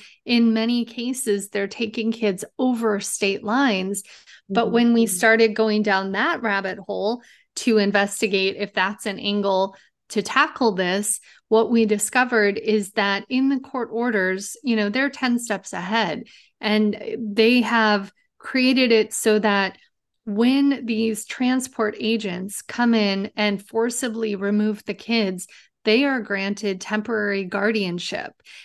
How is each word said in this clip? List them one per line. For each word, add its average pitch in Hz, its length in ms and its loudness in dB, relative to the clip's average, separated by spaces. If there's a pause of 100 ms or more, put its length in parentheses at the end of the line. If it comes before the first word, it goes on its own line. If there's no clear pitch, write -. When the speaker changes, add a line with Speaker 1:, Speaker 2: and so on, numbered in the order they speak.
(240)
Speaker 1:
in 233 280 4
many 226 320 0
cases, 233 640 -4
they're 196 180 -2
taking 220 460 -4
kids 208 320 -2 (140)
over 226 420 0
state - 420 -4
lines." 202 600 0 (460)
But 214 180 0
Speaker 2:
Mm-hmm. 226 80 -2
Speaker 1:
when 240 180 4
we 226 140 4
started 220 500 4
going 214 260 2
down 196 300 0
that 254 300 -2
rabbit 196 360 -4
hole 202 440 -4 (320)
to 220 240 2
investigate 196 800 0
if 196 140 -6
that's 196 340 -2
an 196 120 -6
angle 196 560 0 (360)
to 208 120 -2
tackle 262 520 0
this, 185 460 -2 (280)
what 220 220 4
we 226 160 4
discovered 214 720 0
is 208 340 -2
that 196 360 -2
in 262 200 0
the 269 120 0
court 247 320 -8
orders, 202 720 -2
you 233 140 0
know, 208 140 0
they're 262 200 0
ten 247 280 -2
steps 202 340 -6
ahead, 185 520 -2 (360)
and 214 580 0
they 226 440 4
have 214 500 2 (260)
created 254 540 2
it 220 200 4
so 214 260 2
that 202 400 0 (460)
when 254 640 2
these 220 400 -2
transport 247 720 -2
agents 208 640 -4
come 240 320 0
in 202 420 0
and 202 300 -2
forcibly 226 720 -4
remove 208 480 -2
the 202 100 -6
kids, 202 540 -2 (360)
they 233 200 4
are 269 160 0
granted 202 600 -4
temporary 208 640 -2
guardianship. 196 880 -2 (320)